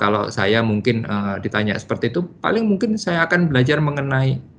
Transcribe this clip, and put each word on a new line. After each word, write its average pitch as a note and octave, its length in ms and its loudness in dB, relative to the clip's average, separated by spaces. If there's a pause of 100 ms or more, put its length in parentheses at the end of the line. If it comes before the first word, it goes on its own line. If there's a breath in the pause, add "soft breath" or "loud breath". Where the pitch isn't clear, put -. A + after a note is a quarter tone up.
kalau G#2 320 0
saya A2 320 2
mungkin, A2+ 400 0
eh, G2+ 400 -4
ditanya G#2+ 320 -2
seperti - 320 -4
itu, F3+ 160 -4 (160)
paling A3+ 240 0
mungkin G#3+ 320 0
saya E3+ 320 -2
akan F3 240 2
belajar B2+ 240 4
mengenai C#3 640 0 (180)